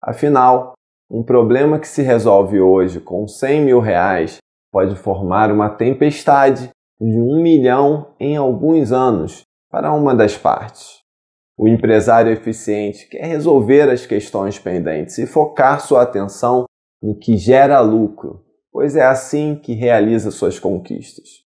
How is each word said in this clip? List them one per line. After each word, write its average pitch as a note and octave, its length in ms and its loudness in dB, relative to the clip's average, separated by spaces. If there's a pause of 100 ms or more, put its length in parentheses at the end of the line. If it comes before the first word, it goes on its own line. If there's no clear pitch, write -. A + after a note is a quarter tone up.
Afinal, B2+ 720 0 (380)
um A#2 120 -6
problema B2+ 560 2
que D#3 100 -10
se - 120 -6
resolve G#2 640 2
hoje F#2 360 2
com F#2+ 300 -10
cem C#3+ 340 -2
mil B2+ 180 4
reais F2+ 580 -2 (340)
pode F#2+ 240 -2
formar G2 560 -2
uma G#2 160 0
tempestade C3+ 1000 0 (300)
de A2 180 -2
um C#3 240 0
milhão C#3+ 800 2
em D3 160 -4
alguns C#3 560 0
anos A#2+ 500 -2 (260)
para - 240 -4
uma C#3+ 220 0
das G#2+ 240 0
partes. - 640 -6 (580)
O G#2+ 80 0
empresário A2+ 680 2
eficiente G#2 760 -8
quer - 180 -14
resolver D3 640 2
as B2 160 -4
questões G#2 540 -6
pendentes D#2+ 580 -6
e A#2 80 -6
focar C#3+ 540 0
sua B2+ 220 2
atenção A#2+ 640 -2 (380)
no G#2+ 160 -6
que A#2 180 0
gera C3 440 4
lucro, A2 640 -2 (280)
pois C#3+ 220 -4
é D#3 80 2
assim D3 540 -2
que B2 180 -10
realiza A2 560 0
suas F#2 300 -6
conquistas. - 680 -8 (220)